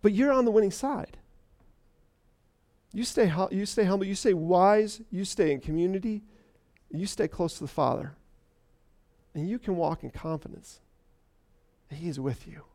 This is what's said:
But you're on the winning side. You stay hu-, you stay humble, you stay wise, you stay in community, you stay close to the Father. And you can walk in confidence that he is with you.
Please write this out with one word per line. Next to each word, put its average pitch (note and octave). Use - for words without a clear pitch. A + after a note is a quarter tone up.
But G#3
you're C4
on C4
the A#3
winning G#3
side. -
You A3
stay A#3+
hu-, E3+
you G3
stay G#3+
humble, G3
you G3
stay G3+
wise, F#3+
you F#3
stay D#3+
in C3+
community, F#3+
you F3
stay E3+
close E3
to -
the C#3
Father. C#3
And D3+
you A3+
can G3
walk E3
in -
confidence -
that C#3+
he E3
is C3+
with C3+
you. D3+